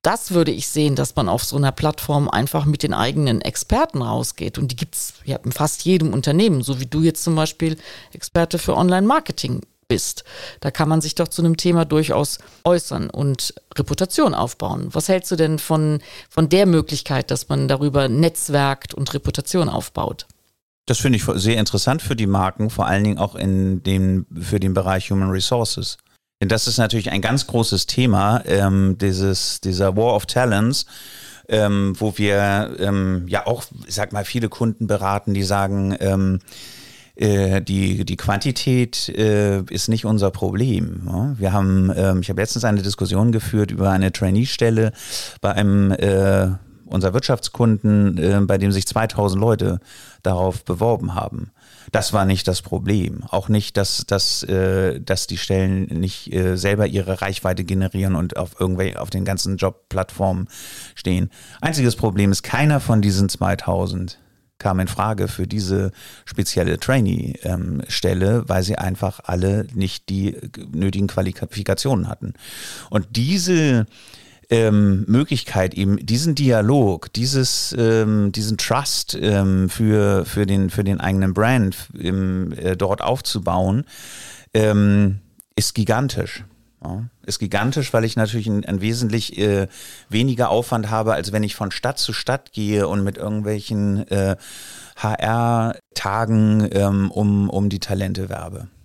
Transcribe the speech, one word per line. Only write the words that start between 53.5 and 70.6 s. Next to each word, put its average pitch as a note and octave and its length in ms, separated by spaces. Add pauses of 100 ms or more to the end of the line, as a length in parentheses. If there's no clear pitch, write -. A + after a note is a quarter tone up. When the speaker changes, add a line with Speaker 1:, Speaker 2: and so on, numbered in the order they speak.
Speaker 2:
dass, - 300
dass, - 360
äh, F#2+ 560
dass - 280
die F#2 100
Stellen F#2+ 480
nicht, - 460
äh, F#2 240
selber G2+ 300
ihre F#2+ 360
Reichweite F#2+ 420
generieren F#2+ 520
und F2 220
auf - 220
irgendwel-, F#2 380
auf - 120
den F#2+ 160
ganzen F#2+ 320
Jobplattformen F#2+ 880 (460)
stehen. F#2 380 (300)
Einziges C#3 340
Problem G2+ 360
ist, - 120
keiner C#3+ 360
von A2 220
diesen G2 260
zweitausend F#2 920 (400)
kam F#2 200
in F2+ 80
Frage G2+ 400
für F#2 200
diese F#2+ 440 (340)
spezielle E2+ 540
Trainee, G#2 640
ähm, F2 440
Stelle, F#2+ 600
weil F#2 140
sie F#2+ 160
einfach F#2+ 460
alle F#2+ 500
nicht - 360
die G2 280 (340)